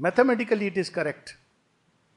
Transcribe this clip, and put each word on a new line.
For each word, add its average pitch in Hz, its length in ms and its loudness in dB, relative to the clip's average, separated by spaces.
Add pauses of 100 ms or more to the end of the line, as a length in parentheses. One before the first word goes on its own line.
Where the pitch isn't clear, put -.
Mathematically 214 720 2
it 175 60 -6
is 180 120 -2
correct। 151 400 -6 (880)